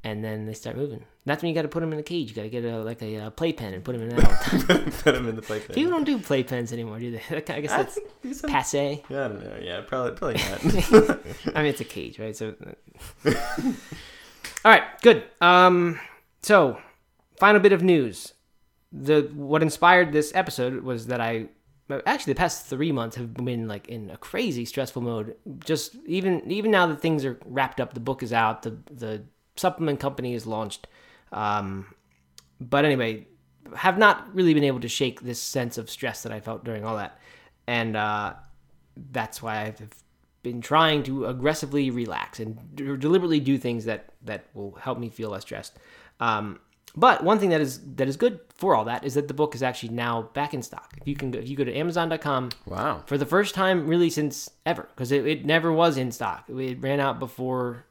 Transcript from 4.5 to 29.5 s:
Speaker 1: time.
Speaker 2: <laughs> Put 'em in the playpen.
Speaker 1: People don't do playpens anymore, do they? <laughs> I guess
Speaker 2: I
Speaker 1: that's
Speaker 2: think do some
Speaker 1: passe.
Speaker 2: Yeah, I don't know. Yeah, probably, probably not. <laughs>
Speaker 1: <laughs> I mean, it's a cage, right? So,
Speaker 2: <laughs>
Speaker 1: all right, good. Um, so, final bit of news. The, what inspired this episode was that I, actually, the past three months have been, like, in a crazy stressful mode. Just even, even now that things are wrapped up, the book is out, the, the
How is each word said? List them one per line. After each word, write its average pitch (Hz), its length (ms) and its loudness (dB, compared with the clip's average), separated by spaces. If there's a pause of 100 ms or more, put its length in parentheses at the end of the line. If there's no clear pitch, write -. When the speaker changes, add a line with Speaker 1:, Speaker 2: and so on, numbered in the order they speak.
Speaker 1:
time. - 180 0
Speaker 2:
<laughs> - 120 -10
Put 139 120 6
'em 123 140 -4
in 110 60 -6
the 110 80 -10
playpen. - 320 -8
Speaker 1:
People 330 160 2
don't 320 140 0
do 277 120 0
playpens 127 560 -4
anymore, 113 260 -8
do 120 120 -8
they? 110 180 -10
<laughs> - 20 -6 (220)
I 147 80 -6
guess 147 100 -6
Speaker 2:
I 214 60 0
Speaker 1:
that's - 180 -2
Speaker 2:
think 427 120 -10 (160)
do 262 100 -10
some - 160 -8
Speaker 1:
passe. 143 600 -2
Speaker 2:
Yeah, 135 160 -4
I - 20 -6
don't 104 160 -10
know. - 180 -12
Yeah, 87 200 -8
probably, 123 360 -4
probably 123 220 -4
not. - 800 6 (120)
<laughs> - 120 -10
Speaker 1:
<laughs> - 120 -4
I 156 60 2
mean, 151 100 2
it's 143 100 -6
a 110 40 -6
cage, - 340 -12
right? 110 160 -10
So, 110 200 -10 (680)
Speaker 2:
<laughs> - 20 -6
Speaker 1:
all - 1500 -2
right, 185 120 8 (180)
good. 226 220 8 (180)
Um, 180 580 8 (420)
so, 160 360 6 (640)
final 208 200 10
bit 196 120 8
of 175 120 4
news. 147 500 2 (580)
The, 147 420 2
what 147 280 0
inspired 170 520 6
this 151 220 2
episode 135 480 -2
was 120 240 -6
that 120 140 -2
I, 113 260 -4 (580)
actually, 170 280 0
the 123 40 -2
past 170 300 -2
three 147 240 -2
months 117 240 -4
have 117 180 -10
been, 120 340 -4
like, 104 200 -10
in 110 220 -12
a - 80 -14
crazy 139 480 -4
stressful 127 360 -6
mode. 113 340 -6 (240)
Just - 360 -4 (100)
even, 180 440 -2
even 208 220 0
now 180 160 6
that 147 140 -4
things 156 240 0
are 123 200 -4
wrapped 131 340 -2
up, 123 140 -4
the 127 60 -8
book 127 240 -6
is 117 100 -6
out, 113 300 0
the, 110 140 -8 (140)
the 113 320 -8 (320)